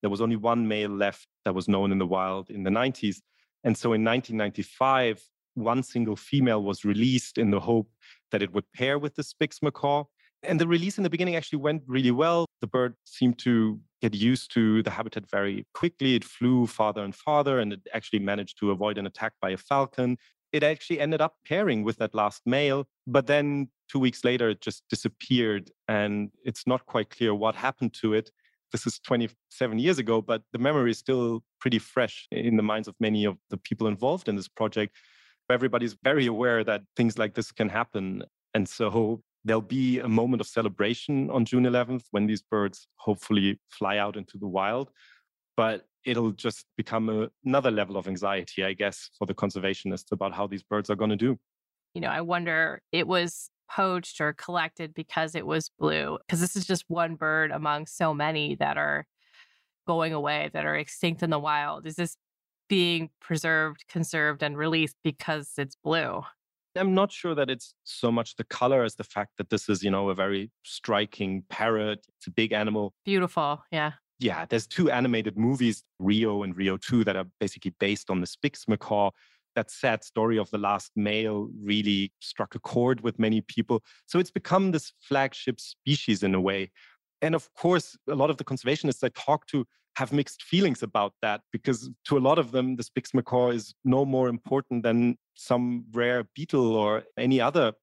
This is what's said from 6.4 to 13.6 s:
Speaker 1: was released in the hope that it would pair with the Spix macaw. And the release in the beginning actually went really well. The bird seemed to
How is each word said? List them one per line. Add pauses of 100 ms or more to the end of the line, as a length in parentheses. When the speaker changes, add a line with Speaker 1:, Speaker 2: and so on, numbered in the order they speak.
Speaker 1:
was
released
in
the
hope (420)
that
it
would
pair
with
the
Spix
macaw. (380)
And
the
release
in
the
beginning
actually
went
really
well. (160)
The
bird (100)
seemed
to (220)